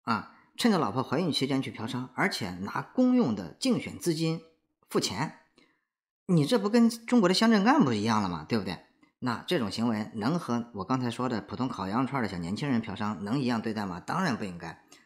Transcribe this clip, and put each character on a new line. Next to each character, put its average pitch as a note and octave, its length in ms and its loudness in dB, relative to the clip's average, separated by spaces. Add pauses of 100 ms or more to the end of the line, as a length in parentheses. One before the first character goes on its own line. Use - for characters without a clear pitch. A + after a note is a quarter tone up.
啊， A2 340 -4 (200)
趁 A#3+ 140 2
着 G3 80 4
老 A2+ 140 0
婆 B2 100 0
怀 B2+ 160 -2
孕 E3+ 140 0
期 C3+ 140 0
间 C3+ 160 0
去 B2 100 -8
嫖 A2 140 -8
娼， B2+ 280 -8
而 E3 140 0
且 G2 220 -6
拿 F#2 320 -6
公 B3+ 340 2
用 F#3+ 180 4
的 E2 200 -6
竞 A#3 260 0
选 - 180 -8
资 E3+ 160 0
金 D#3+ 280 -2 (480)
付 - 100 0
钱， - 400 -4 (840)
你 E3 180 6
这 A#3 140 4
不 G3 100 0
跟 A#3 200 6
中 A#3 320 2
国 F3+ 80 8
的 F#3 60 4
乡 A3+ 160 4
镇 G3+ 140 6
干 C4+ 180 6
部 C3 100 4
一 G#2 120 0
样 A2 180 2
了 F#2+ 60 0
吗？ E2 180 -6
对 A#2 120 0
不 G2 60 -2
对？ F2+ 200 -8 (340)
那 A#2 280 -4
这 F3 120 0
种 G#2+ 120 -2
行 A2+ 180 -2
为 G#2+ 260 -2
能 A#2 240 0
和 A#2+ 360 -4
我 G2 100 -6
刚 C3 160 0
才 B2 100 -2
说 B2+ 200 -4
的 A2 100 -2
普 G#2 160 -10
通 B2 100 -2
烤 G2 220 -6
羊 A2+ 140 0
肉 C3 40 0
串 C3 140 -4
儿 - 20 -2
的 G#2 60 -2
小 F#2+ 80 -8
年 F2 180 -6
轻 D3 140 -4
人 A#2+ 140 2
嫖 G2 120 -10
娼 G#2+ 260 -4
能 G#2+ 200 -2
一 B2+ 60 -2
样 A#2+ 160 -2
对 A2+ 100 -4
待 G#2 140 -4
吗？ F2+ 120 -8
当 E3 240 -4
然 C#3+ 140 -2
不 G#2+ 80 -8
应 F2+ 140 -10
该， E2 260 -14 (220)